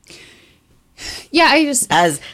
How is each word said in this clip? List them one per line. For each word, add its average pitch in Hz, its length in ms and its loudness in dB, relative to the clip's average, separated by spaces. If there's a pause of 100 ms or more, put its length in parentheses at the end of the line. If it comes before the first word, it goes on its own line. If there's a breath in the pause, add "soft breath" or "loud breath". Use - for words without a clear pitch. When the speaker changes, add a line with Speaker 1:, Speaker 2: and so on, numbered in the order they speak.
(1300 loud breath)
Speaker 1:
Yeah, 330 180 2
I 302 160 2
just 285 240 -4
Speaker 2:
As, 160 320 0 (120 loud breath)